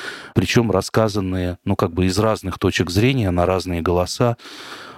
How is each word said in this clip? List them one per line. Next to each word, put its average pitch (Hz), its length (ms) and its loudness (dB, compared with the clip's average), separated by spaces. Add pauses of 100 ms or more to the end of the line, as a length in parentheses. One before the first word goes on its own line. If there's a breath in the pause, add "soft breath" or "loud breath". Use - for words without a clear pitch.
(340 loud breath)
причем 110 360 2
рассказанные, 92 920 0
ну, 98 120 0
как 85 180 0
бы 90 100 2
из 92 140 2
разных 104 400 0
точек 90 320 0
зрения, 107 400 2
на 87 160 2
разные 90 340 0
голоса. 90 560 0 (600 loud breath)